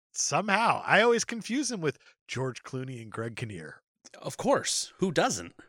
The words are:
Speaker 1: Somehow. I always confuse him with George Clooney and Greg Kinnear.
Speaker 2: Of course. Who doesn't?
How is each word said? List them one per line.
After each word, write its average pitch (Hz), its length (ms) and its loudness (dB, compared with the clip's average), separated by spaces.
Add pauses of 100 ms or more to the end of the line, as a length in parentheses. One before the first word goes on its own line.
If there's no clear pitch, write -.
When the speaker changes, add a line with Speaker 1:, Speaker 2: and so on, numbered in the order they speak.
(140)
Speaker 1:
Somehow. 190 720 2
I 185 180 6
always 233 220 4
confuse 233 460 -4
him 208 100 -6
with 151 180 0 (300)
George 127 360 -6
Clooney 131 360 -8
and 110 120 -14
Greg 113 240 -6
Kinnear. 87 460 -10 (380)
Speaker 2:
Of - 160 -8
course. - 600 0
Who 185 140 2
doesn't? 135 420 0 (140)